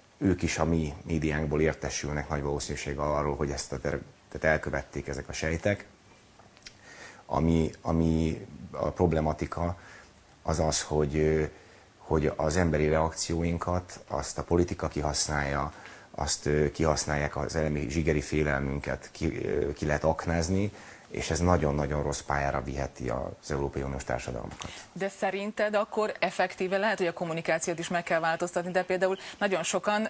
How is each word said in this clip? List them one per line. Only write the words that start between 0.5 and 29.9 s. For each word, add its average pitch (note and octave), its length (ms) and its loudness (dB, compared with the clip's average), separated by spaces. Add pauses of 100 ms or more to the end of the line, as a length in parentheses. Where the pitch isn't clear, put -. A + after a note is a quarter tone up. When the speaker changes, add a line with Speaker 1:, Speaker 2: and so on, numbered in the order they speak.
Speaker 1:
a D#2 80 2
mi D#2+ 280 2 (100)
médiánkból D#2 580 0
értesülnek D2 680 -2
nagy D2 120 -2
valószínűséggel C#2+ 720 -2
arról, D2 220 0
hogy D2 140 0
ezt C#2 220 -6
a C#2 80 -4
ter-, - 220 -2 (280)
tehát - 260 2
elkövették - 520 -4
ezek C#2 220 -6
a - 40 -8
sejtek. E2+ 520 0 (1400)
Ami, D#2+ 460 4 (100)
ami D#2+ 640 2 (260)
a - 180 -2
problematika, D#2+ 880 2 (640)
az D#2+ 180 0
az, D#2 220 2
hogy, D2+ 340 2
ö, D#2 280 4 (540)
hogy D2+ 380 2
az D#2 220 2
emberi D2+ 300 4
reakcióinkat, E2 1200 0
azt - 300 -6
a D2 60 -2
politika F2 440 2
kihasználja, D2 840 0 (380)
azt, - 340 -2
ö, D2 260 4
kihasználják D2 640 2
az D2 200 -2
elemi D2 340 0
zsigeri D2+ 320 2
félelmünket, C#2 880 -2
ki, - 340 -4
ö, - 280 0
ki - 120 -4
lehet D2 180 2
aknázni, E2+ 680 2 (400)
és - 180 -4
ez D#2 100 0
nagyon-nagyon D2 640 4
rossz D2 180 -2
pályára C#2 420 0
viheti C2 460 -4
az - 420 -6
Európai C#2 300 -2
Uniós C#2 220 -4
társadalmakat. - 680 -6 (200)
Speaker 2:
De F#3 180 -4
szerinted G#3+ 640 -2
akkor G#3+ 440 0
effektíve F#3 580 0
lehet, G3+ 200 2
hogy F#3 100 2
a E3 60 0
kommunikációt E3 640 0
is E3+ 80 -4
meg F3 160 -2
kell E3 160 2
változtatni, F3 520 0
de F#3 120 2
például F#3 340 2 (200)
nagyon F#3+ 260 2
sokan G#3 460 0